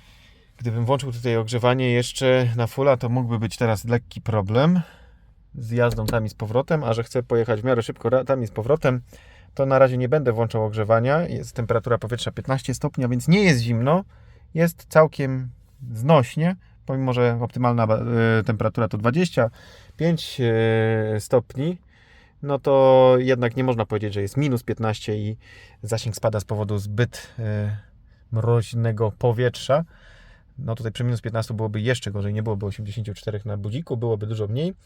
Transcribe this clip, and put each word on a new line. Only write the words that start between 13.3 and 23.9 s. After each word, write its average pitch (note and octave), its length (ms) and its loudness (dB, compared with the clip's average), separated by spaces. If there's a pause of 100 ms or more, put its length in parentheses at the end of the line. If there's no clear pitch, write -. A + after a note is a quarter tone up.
jest C#3 180 4
zimno, A#2+ 420 0 (500)
jest E3 360 -2
całkiem C3+ 600 2 (440)
znośnie, D3+ 640 2 (300)
pomimo C3 280 -2
że A#2+ 280 2
optymalna A#2+ 460 0
ba-, A2 120 2 (400)
e, G#2 40 0
temperatura A2 440 0
to G#2+ 100 -6
dwadzieścia A#2+ 520 0 (480)
pięć, D#3+ 440 -2
e, A2+ 800 2
stopni, C3+ 580 -2 (640)
no C#3+ 180 -2
to C3 580 8
jednak B2 380 0
nie C3 80 -2
można A#2 220 0
powiedzieć, G#2 280 -4